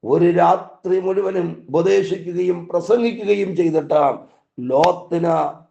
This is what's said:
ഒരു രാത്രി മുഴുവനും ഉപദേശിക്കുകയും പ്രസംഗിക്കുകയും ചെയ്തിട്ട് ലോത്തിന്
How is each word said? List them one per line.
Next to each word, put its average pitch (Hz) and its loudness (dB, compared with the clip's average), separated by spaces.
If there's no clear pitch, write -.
ഒരു 165 2
രാത്രി 180 0
മുഴുവനും 190 -4
ഉപദേശിക്കുകയും 175 -2
പ്രസംഗിക്കുകയും 202 0
ചെയ്തിട്ട് 151 2
ലോത്തിന് 160 0